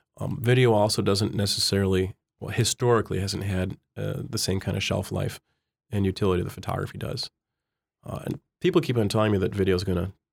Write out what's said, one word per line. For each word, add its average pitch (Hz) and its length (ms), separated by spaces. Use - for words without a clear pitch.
um, - 240
video 123 320
also 104 280
doesn't 101 320
necessarily, 98 800
well, - 100
historically 110 720
hasn't 98 240
had, 92 320
uh, 101 180
the 113 100
same 95 220
kind 101 160
of 101 60
shelf 101 300
life 98 280
and 101 120
utility 92 380
that 95 80
photography 98 480
does. - 320
Uh, - 180
and - 160
people 175 200
keep 123 160
on 107 120
telling 107 240
me 101 60
that - 160
video 95 220
is 90 80
gonna 92 280